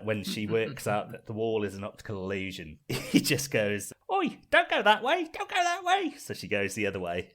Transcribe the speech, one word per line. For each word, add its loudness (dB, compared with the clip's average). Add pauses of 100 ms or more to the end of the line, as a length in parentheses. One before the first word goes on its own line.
when 0
she -4
works 0
out 0
that -14
the -10
wall 2
is 0
an -8
optical -8
illusion, -4
<laughs> -20
he 2
just 0
goes, 0 (180)
Oi, 0 (120)
don't 6
go 2
that 6
way, 0
don't -8
go -4
that 0
way. 2
So -10
she -10
goes 2
the 0
other 0
way -4